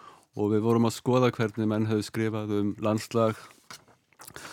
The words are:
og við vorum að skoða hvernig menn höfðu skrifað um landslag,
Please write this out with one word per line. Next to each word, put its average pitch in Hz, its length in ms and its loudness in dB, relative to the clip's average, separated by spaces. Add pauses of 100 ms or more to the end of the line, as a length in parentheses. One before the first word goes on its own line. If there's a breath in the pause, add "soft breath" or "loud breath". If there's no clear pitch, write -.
(380 loud breath)
og 104 160 2
við 107 100 2
vorum 117 240 4
að 110 80 -2
skoða 127 360 2
hvernig 110 360 -2
menn 107 200 0
höfðu 107 200 0
skrifað 107 520 -4
um 101 200 -2
landslag, 110 560 0 (1160 loud breath)